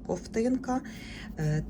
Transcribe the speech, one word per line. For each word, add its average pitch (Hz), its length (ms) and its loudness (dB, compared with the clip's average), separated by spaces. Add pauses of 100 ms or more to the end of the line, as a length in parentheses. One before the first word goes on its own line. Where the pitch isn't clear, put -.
ковтинка, 247 760 2 (580)
е, 156 320 2